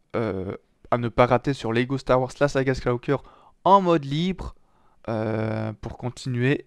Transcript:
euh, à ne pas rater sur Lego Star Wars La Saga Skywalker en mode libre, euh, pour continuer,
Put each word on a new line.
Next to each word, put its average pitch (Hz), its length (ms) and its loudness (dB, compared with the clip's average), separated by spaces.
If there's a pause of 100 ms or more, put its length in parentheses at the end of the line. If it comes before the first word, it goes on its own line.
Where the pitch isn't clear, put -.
(160)
euh, 95 400 -4 (360)
à 120 60 2
ne 120 120 -2
pas 123 160 4
rater 127 280 2
sur 113 200 -4
Lego 127 240 0
Star 127 240 2
Wars 123 180 -4
La 147 80 4
Saga 135 260 0
Skywalker 127 440 -2 (460)
en 196 180 8
mode 170 240 2
libre, 160 500 -4 (540)
euh, 110 720 -4
pour - 160 -10
continuer, 123 680 -2